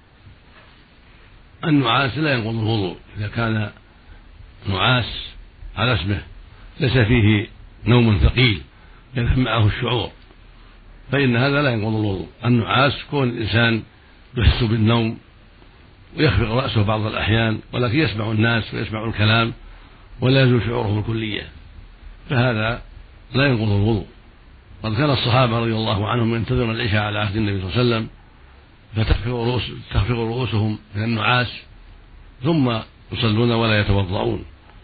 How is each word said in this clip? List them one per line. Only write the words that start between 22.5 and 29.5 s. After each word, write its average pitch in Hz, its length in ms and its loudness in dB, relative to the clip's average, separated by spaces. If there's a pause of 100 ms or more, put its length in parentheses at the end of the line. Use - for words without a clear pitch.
لا 131 100 2
ينقض 110 260 2
الوضوء. 101 340 2 (760)
قد 110 140 -4
كان 151 120 2
الصحابة 120 500 2
رضي 117 140 0
الله 110 360 -2
عنهم 117 260 0
ينتظرون 117 400 0
العشاء 107 260 0
على 104 180 -4
عهد 101 160 -2
النبي 101 260 -2
صلى 92 80 -6
الله 120 260 2
عليه 110 100 -4
وسلم - 20 -10 (880)
فتخفق 110 360 0
رؤوس-، 120 400 -2 (220)